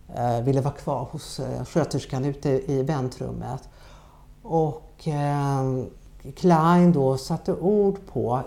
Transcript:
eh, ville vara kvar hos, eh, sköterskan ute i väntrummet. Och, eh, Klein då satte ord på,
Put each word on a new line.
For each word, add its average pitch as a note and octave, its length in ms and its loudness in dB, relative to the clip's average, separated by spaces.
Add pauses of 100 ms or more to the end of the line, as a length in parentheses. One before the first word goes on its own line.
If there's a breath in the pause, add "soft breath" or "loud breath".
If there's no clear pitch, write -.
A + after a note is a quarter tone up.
(140)
eh, A#2+ 260 0
ville C3+ 200 2
vara C#3 140 -2
kvar C3 360 -6
hos, - 300 -12
eh, B2+ 240 -8
sköterskan C#3 600 -2
ute C#3 480 -2
i C3+ 100 0
väntrummet. B2+ 840 -6 (760 soft breath)
Och, - 640 -4
eh, C#3 760 -2 (520)
Klein F3 560 6
då C3+ 240 4
satte E3 380 -4
ord G3 420 2 (160)
på, A#2+ 340 0